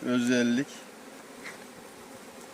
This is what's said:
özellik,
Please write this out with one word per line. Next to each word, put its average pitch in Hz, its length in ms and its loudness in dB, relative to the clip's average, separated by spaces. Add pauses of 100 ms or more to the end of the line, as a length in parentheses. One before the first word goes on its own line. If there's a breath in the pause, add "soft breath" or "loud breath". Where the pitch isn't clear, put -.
özellik, 123 600 6 (1900)